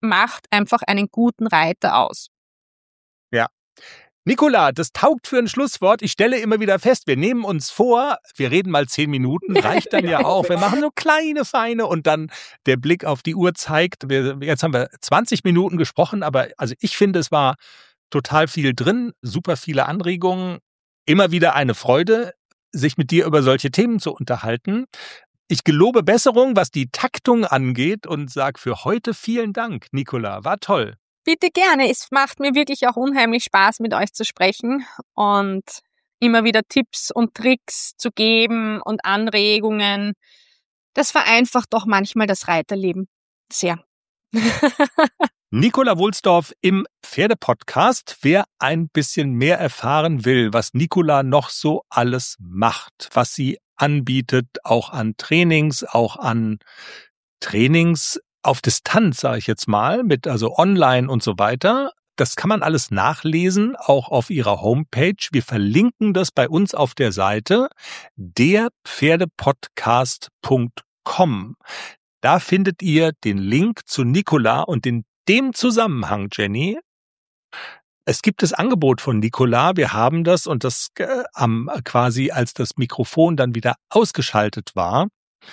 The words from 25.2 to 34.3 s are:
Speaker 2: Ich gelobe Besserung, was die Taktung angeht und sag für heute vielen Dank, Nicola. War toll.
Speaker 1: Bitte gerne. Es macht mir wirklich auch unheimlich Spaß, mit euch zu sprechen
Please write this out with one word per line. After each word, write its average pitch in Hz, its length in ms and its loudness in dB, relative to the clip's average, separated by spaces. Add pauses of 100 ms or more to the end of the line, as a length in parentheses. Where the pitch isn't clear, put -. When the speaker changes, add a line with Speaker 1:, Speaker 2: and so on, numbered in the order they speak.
Speaker 2:
Ich 160 160 -2
gelobe 190 360 4
Besserung, 233 540 4
was 180 160 2
die 131 180 -4
Taktung - 540 0
angeht 135 640 -2
und 147 240 -8
sag 135 260 -4
für - 280 -6
heute 220 280 -2
vielen 226 380 -4
Dank, 220 400 -8
Nicola. 113 540 -6
War 190 140 -4
toll. 117 360 -2 (300)
Speaker 1:
Bitte 320 260 2
gerne. 330 380 4
Es - 220 -6
macht 269 280 0
mir 277 160 0
wirklich 277 320 0
auch 247 100 0
unheimlich 240 480 0
Spaß, 196 340 2
mit 226 140 -4
euch 202 200 -2
zu 220 120 -6
sprechen 233 600 -2 (280)